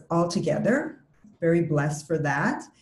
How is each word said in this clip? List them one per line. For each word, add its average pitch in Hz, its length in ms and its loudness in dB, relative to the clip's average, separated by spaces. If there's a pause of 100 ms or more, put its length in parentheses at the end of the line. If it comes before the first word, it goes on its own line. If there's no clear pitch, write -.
(120)
all 170 160 2
together. 208 760 -2 (380)
Very 170 200 4
blessed 147 440 -2
for 156 140 -2
that. 147 460 -2 (160)